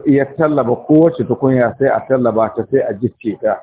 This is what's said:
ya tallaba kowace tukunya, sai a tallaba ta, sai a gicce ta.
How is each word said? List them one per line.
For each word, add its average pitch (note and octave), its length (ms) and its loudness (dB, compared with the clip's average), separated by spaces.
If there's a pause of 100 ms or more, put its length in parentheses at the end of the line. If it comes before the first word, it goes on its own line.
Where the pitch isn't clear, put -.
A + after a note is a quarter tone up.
ya C#3 200 2
tallaba C#3 500 0
kowace D#3 480 2
tukunya, B2+ 560 0
sai C3+ 100 2
a A2+ 180 0
tallaba A2+ 480 0
ta, A#2 160 -6
sai C3+ 100 2
a A2 120 -4
gicce G#2 480 -6
ta. G#2 220 -2